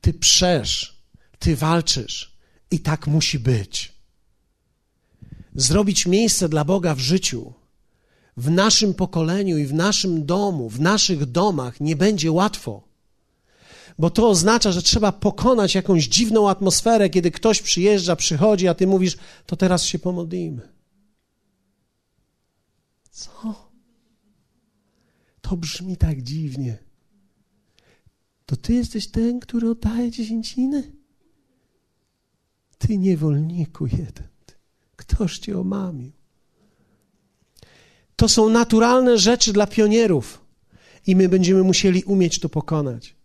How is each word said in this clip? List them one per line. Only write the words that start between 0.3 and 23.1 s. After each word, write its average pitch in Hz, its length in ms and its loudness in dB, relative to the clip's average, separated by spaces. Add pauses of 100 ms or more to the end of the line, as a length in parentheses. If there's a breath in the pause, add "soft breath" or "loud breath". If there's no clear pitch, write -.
ty 160 180 0
walczysz 156 800 -2 (320)
i 170 100 -2
tak 156 260 -4
musi 151 320 0
być. 113 540 -4 (1600 loud breath)
Zrobić 185 520 0
miejsce 190 420 2
dla 151 160 0
Boga 175 300 0
w 131 60 -8
życiu, 127 520 -2 (840)
w 123 140 -4
naszym 202 440 2
pokoleniu 180 640 -2
i 147 80 -2
w 135 80 -6
naszym 170 520 -2
domu, 175 420 -2
w 113 120 -8
naszych 170 460 0
domach 143 540 -2
nie 151 160 -2
będzie 165 360 0
łatwo. 175 500 -2 (1160 soft breath)
Bo 165 120 2
to 226 180 4
oznacza, 208 440 4
że 175 100 -2
trzeba 208 300 2
pokonać 208 600 0
jakąś 175 340 2
dziwną 214 420 2
atmosferę, 196 600 2
kiedy 175 200 0
ktoś 220 320 0
przyjeżdża, 180 540 0
przychodzi, 185 520 2
a 165 60 2
ty 190 120 0
mówisz: 185 300 2 (300 loud breath)
"To 175 100 -6
teraz 180 280 0
się - 140 -4
pomodlimy". 170 720 -8 (2500)